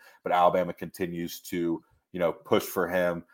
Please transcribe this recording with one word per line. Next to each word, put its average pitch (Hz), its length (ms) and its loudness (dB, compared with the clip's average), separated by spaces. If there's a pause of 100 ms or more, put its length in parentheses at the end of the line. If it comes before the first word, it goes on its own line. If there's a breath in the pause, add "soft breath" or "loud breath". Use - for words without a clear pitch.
(220 soft breath)
but 85 100 -2
Alabama 87 400 4
continues 87 680 -6
to, 85 420 -4 (300)
you 90 80 -8
know, 82 120 2
push - 320 0
for 87 240 -2
him. 87 460 0